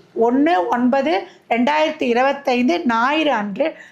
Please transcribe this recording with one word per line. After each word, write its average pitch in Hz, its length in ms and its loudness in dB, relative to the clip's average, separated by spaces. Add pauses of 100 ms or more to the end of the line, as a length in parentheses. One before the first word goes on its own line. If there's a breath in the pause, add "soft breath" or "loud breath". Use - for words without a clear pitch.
(220)
ஒண்ணு 302 480 2
ஒன்பது 269 560 0 (220 loud breath)
ரெண்டாயிரத்தி 302 540 0
இருபத்தைந்து 262 840 0
ஞாயிறு 269 460 0
அன்று 214 420 -4 (180 loud breath)